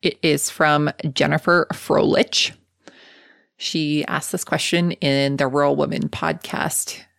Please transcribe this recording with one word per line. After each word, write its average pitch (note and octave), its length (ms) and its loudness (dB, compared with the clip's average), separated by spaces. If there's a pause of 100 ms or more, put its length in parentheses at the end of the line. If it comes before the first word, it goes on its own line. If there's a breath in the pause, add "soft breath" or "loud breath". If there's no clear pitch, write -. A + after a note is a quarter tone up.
it - 200 -2
is D3 280 0
from D3 400 2 (220)
Jennifer D#3 600 2
Frolich. - 760 0 (1080 loud breath)
She D3+ 480 -2
asked - 260 -4
this F#3 100 -4
question E3+ 500 0
in C#3 440 0
the C#3 100 0
Rural C#3+ 300 2
Women D3 320 -2
Podcast - 880 -4 (200)